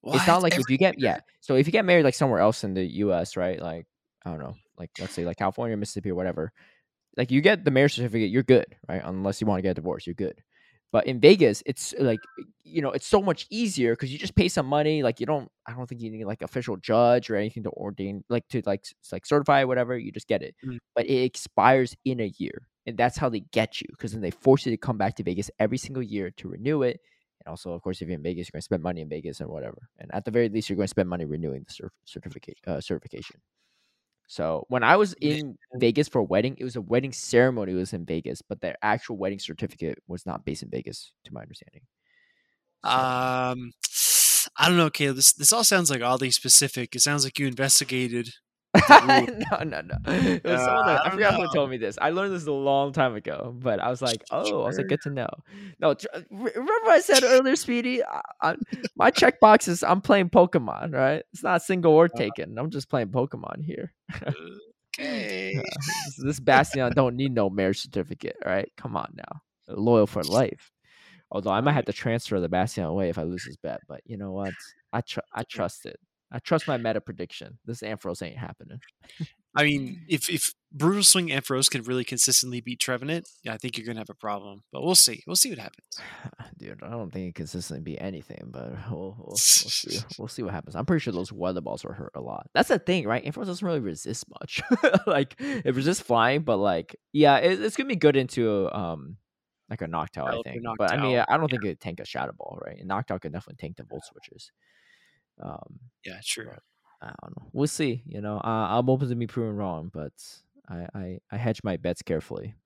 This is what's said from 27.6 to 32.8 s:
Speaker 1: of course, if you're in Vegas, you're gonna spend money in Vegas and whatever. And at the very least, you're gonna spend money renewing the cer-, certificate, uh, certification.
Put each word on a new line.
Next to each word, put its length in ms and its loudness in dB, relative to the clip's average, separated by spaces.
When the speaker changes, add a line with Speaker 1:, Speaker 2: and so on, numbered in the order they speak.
Speaker 1:
of 80 -10
course, 200 -6
if 60 -10
you're 80 -6
in 80 -12
Vegas, 240 -6
you're 100 -20
gonna 40 -10
spend 220 -4
money 180 -4
in 80 -12
Vegas 320 -10
and 80 -10
whatever. 480 -14
And 160 -16
at 100 -6
the 80 -8
very 180 2
least, 200 -4
you're 80 -2
gonna 100 0
spend 220 0
money 160 -6
renewing 380 -6
the 100 -20
cer-, 180 -16
certificate, 520 -16
uh, 120 -4
certification. 640 -12